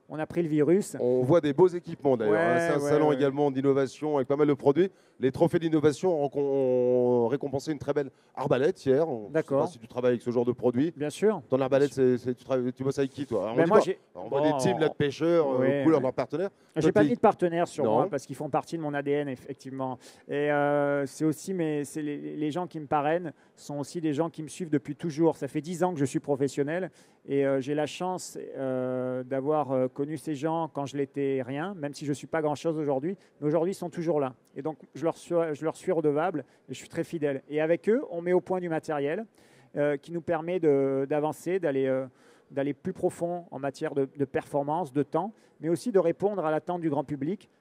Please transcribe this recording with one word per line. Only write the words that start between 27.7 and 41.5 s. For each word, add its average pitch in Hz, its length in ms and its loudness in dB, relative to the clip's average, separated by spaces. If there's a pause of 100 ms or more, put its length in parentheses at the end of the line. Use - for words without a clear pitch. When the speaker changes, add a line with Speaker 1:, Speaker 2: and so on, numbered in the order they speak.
Speaker 1:
la 151 100 0
chance, 180 540 -8 (180)
euh, 127 680 -4
d'avoir, 135 480 -2
euh, 127 160 2 (120)
connu 147 160 -4
ces 156 180 -6
gens 160 360 -4
quand 143 160 -6
je 131 100 -10
l'étais 139 500 -2
rien, 147 280 -6
même 147 200 -8
si 156 120 -12
je 143 80 -2
suis 143 120 -12
pas 160 160 -2
grand-chose 151 360 -2
aujourd'hui. 147 400 -2 (240)
Mais 147 60 0
aujourd'hui, 165 260 0
ils - 20 -12
sont 175 140 -8
toujours 160 320 -2
là. 131 120 -4 (220)
Et 147 60 -12
donc, 151 160 -8 (180)
je 135 80 -12
leur 160 140 0
suis, - 180 -4 (160)
je 139 140 -6
leur 156 100 -2
suis - 160 -4
redevable 156 540 0 (240)
et 135 40 -10
je 127 40 -14
suis - 100 -18
très 170 160 -4
fidèle. 147 460 -4
Et 147 100 -2
avec 165 300 2
eux, 240 200 4
on 170 120 -8
met 175 100 -2
au 180 80 6
point 185 220 -2
du 180 80 -6
matériel, 156 560 -2 (500)
euh, 147 220 2
qui 160 160 -12
nous 170 80 -4
permet 170 400 -2
de, 139 480 4
d'avancer, 151 500 0